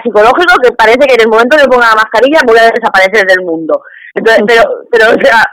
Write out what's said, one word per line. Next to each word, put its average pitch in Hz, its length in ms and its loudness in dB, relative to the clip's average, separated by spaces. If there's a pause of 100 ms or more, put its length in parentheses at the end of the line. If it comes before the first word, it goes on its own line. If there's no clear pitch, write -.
psicológico 233 500 0 (100)
que 247 140 0
parece 233 300 2
que 262 100 2
en 226 80 0
el 226 80 0
momento 247 240 0
que 277 140 0
ponga 240 240 2
la 214 100 0
mascarilla 269 400 0
voy 233 160 2
a 226 140 4
desaparecer 202 500 -2
del 185 220 -2
mundo. 160 340 -6 (360)
Entonces, 220 320 0
pero, 233 140 2 (280)
pero, 220 220 2
o - 80 -2
sea, 220 320 2